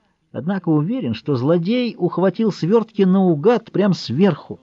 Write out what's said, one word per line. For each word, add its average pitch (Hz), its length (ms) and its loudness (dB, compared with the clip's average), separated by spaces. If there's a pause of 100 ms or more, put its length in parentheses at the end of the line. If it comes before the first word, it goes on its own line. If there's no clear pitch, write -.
(320)
Однако 175 360 -6
уверен, 156 460 0
что - 200 -4
злодей 180 640 0
ухватил 185 540 -2
свёртки 214 500 0
наугад 185 680 2
прям 190 220 2
сверху. 151 680 -2